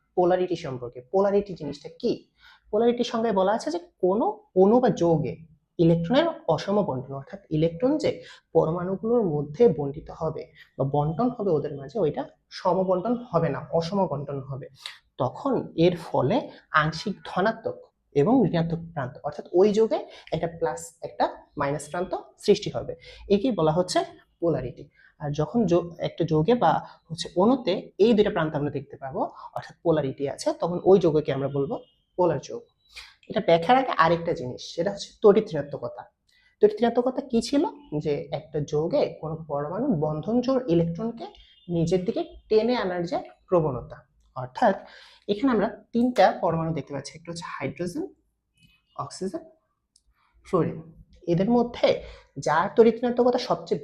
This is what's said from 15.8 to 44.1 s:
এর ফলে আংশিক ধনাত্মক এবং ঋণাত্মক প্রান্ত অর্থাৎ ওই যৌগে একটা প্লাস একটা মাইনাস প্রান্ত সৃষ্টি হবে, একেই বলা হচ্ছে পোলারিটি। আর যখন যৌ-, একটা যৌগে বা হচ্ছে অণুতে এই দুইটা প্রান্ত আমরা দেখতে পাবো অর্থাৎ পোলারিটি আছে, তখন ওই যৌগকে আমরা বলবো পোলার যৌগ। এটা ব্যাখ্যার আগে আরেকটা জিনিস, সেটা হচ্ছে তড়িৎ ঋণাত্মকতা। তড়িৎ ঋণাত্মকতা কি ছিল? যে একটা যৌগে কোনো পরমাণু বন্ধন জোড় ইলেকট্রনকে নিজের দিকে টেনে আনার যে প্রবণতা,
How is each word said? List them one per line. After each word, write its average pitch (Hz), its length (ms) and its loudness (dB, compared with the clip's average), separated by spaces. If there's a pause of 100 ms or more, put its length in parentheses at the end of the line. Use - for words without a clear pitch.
এর 175 100 4 (120)
ফলে 135 300 0 (440)
আংশিক 156 320 -4 (160)
ধনাত্মক 214 480 -2 (380)
এবং 151 180 4 (160)
ঋণাত্মক 165 320 -2 (120)
প্রান্ত 127 200 -8 (140)
অর্থাৎ - 180 -10 (140)
ওই 208 180 6
যৌগে 226 220 2 (360)
একটা 165 120 -2 (120)
প্লাস 156 220 -4 (260)
একটা - 180 -2 (340)
মাইনাস 143 320 -4
প্রান্ত 180 200 -4 (320)
সৃষ্টি - 320 2
হবে, 123 180 -8 (400)
একেই 202 260 0
বলা 156 180 4
হচ্ছে 180 220 0 (400)
পোলারিটি। 156 440 -2 (380)
আর 147 80 -6 (100)
যখন 151 200 0 (120)
যৌ-, 170 180 2 (180)
একটা - 240 -4
যৌগে 156 220 4 (100)
বা 160 80 6 (360)
হচ্ছে 160 200 -10 (140)
অণুতে 240 320 2 (300)
এই 233 120 6
দুইটা 202 200 4
প্রান্ত 156 240 0
আমরা 143 180 -2
দেখতে - 260 -12
পাবো 139 180 -6 (360)
অর্থাৎ - 260 -14
পোলারিটি 143 400 0 (100)
আছে, - 140 -6 (140)
তখন 175 160 -4 (120)
ওই 196 140 10
যৌগকে 151 340 2
আমরা 139 200 -2
বলবো 139 180 -2 (420)
পোলার 160 300 0
যৌগ। 120 160 -12 (680)
এটা 214 200 -4
ব্যাখ্যার 170 320 4
আগে 269 120 -4 (100)
আরেকটা 170 360 2
জিনিস, 123 220 -10 (120)
সেটা 170 200 -4
হচ্ছে - 160 -14 (140)
তড়িৎ 175 300 8
ঋণাত্মকতা। 139 500 -8 (560)
তড়িৎ 208 220 4
ঋণাত্মকতা 247 400 0 (100)
কি 233 160 2
ছিল? 285 160 2 (400)
যে 151 100 0 (260)
একটা - 180 -8 (140)
যৌগে 165 300 0 (200)
কোনো 160 140 -8 (140)
পরমাণু 160 380 -4 (160)
বন্ধন 156 320 -2 (100)
জোড় 262 160 0 (120)
ইলেকট্রনকে 220 520 -2 (500)
নিজের 170 320 2
দিকে 294 140 -4 (280)
টেনে 226 340 2
আনার 180 180 -4 (100)
যে 311 60 -4 (300)
প্রবণতা, 147 500 -2 (380)